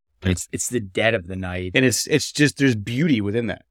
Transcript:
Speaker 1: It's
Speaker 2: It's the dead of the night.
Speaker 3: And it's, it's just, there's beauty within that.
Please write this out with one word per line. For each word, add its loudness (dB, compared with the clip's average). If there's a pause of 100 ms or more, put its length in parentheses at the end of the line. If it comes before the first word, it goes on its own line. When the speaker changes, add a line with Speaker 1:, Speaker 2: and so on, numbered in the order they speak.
(240)
Speaker 1:
It's 0
Speaker 2:
It's -6
the 0
dead 0
of -4
the -8
night. -6
Speaker 3:
And 4
it's, 2
it's 0
just, 2
there's 4
beauty 0
within -2
that. -6